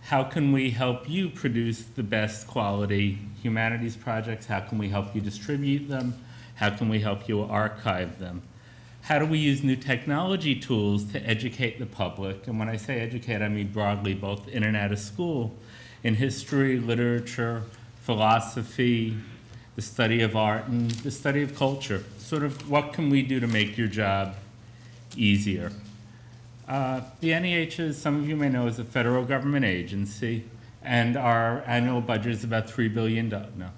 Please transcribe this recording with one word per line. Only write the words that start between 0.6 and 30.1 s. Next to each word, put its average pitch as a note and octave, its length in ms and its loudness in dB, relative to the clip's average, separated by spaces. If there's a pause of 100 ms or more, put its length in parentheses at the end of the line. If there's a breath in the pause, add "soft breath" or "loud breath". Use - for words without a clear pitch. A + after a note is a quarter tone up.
help B2 400 0
you F3+ 200 0
produce A#2 520 -2
the - 220 -6
best G#2+ 420 0
quality G2+ 720 0 (240)
humanities A2+ 540 0
projects? A2+ 500 -6
How G2 140 -2
can G#2+ 180 -4
we G2+ 120 0
help G2+ 260 -2
you G#2 40 0
distribute C#3+ 680 -2
them? B2+ 260 -2 (420 loud breath)
How G#2 140 2
can A2 180 0
we A2 120 2
help G2+ 280 -2
you G#2 140 0
archive G#2 760 -2
them? F2+ 220 -8 (640 loud breath)
How D3+ 120 2
do D3+ 80 2
we D#3 120 2
use C#3+ 260 2
new C3 100 4
technology C#3+ 800 0
tools G#2 560 0
to C#3 80 -4 (100)
educate A#2 520 -2
the A#2 60 -6
public? F#2+ 600 -6
And A2 140 -4
when G#2+ 80 -2
I A2+ 80 -4
say A#2 240 -4
educate, A#2 420 -4
I G#2+ 60 0
mean G#2 240 -2
broadly, G2+ 420 0
both G2+ 320 -4
in A#2 160 -2
and G#2+ 140 2
out G2+ 160 0
of G2+ 80 -2
school, D3+ 560 -4 (480 loud breath)
in A#2 100 4
history, C3+ 640 2
literature, A#2 840 0 (380 loud breath)
philosophy, A2+ 1120 4 (580 loud breath)
the - 80 -6
study A#2 400 2
of G#2+ 140 2
art, A2 320 2
and A#2+ 200 2
the A#2 220 -4
study C#3+ 320 0
of C#3+ 140 -4
culture. C3+ 480 0 (140)
Sort D3 260 -2
of C#3+ 260 -6
what D3 220 2
can D3+ 180 2
we C#3 120 6
do C3 180 0
to A#2+ 80 0
make G#2+ 280 2
your A#2 120 2
job G2 480 0 (800 loud breath)
easier? G2+ 560 2 (960 loud breath)
Uh, C3 320 0 (180)
the D#3+ 140 2
N E3+ 120 2
E F3 100 2
H E3 260 0
is, D3+ 200 -2
some D3 200 2
of C#3+ 80 0
you D#3 80 0
may C#3+ 140 2
know, B2 180 2
is A2+ 100 -2
a A#2 60 -4
federal B2 400 2
government C3+ 400 2
agency, G2+ 800 -2 (360 loud breath)